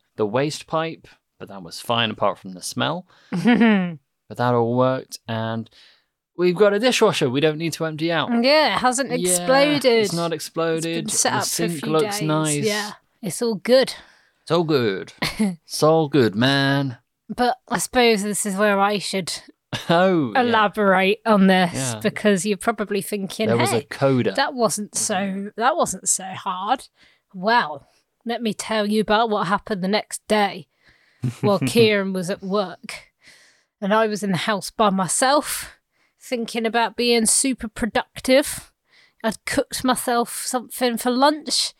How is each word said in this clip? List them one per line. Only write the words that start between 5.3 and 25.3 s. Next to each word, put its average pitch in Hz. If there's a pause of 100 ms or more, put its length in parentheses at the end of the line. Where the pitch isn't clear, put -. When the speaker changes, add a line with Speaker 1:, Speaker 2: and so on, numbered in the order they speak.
Speaker 1:
we've 180
got 202
a 208
dishwasher 208
we 131
don't 156
need 160
to 160
empty 156
out. 151 (160)
Speaker 2:
Yeah, 277
it -
hasn't 247
Speaker 1:
Yeah, 247
Speaker 2:
exploded. 254
Speaker 1:
it's 226
not 170
exploded. 165
Speaker 2:
It's 165
been 160
set -
Speaker 1:
The -
Speaker 2:
up 202
for - (180)
a 175
Speaker 1:
sink 156
Speaker 2:
few 156
Speaker 1:
looks 156
Speaker 2:
days. 156
Speaker 1:
nice. 156
Speaker 2:
Yeah, 208 (320)
it's 190
all 233
good. 247 (480)
Speaker 1:
It's -
all 170
good. 120 (100)
Speaker 2:
<laughs> - (260)
Speaker 1:
It's -
all 156
good, 123
man. 139 (360)
Speaker 2:
But 240 (120)
I 240
suppose 233
this 208
is 196
where 202
I 202
should 185 (560)
Speaker 1:
Oh, 170
yeah. 262
Speaker 2:
elaborate 208
on 202
this 185
Speaker 1:
Yeah. 131
Speaker 2:
because 202
you're 208
probably 208
thinking, 208
Speaker 1:
There 117
was -
a 120
Speaker 2:
"Hey, -
Speaker 1:
coda. 127
Speaker 2:
that 277
wasn't 208
so, -
Speaker 1:
Mm-hmm. 196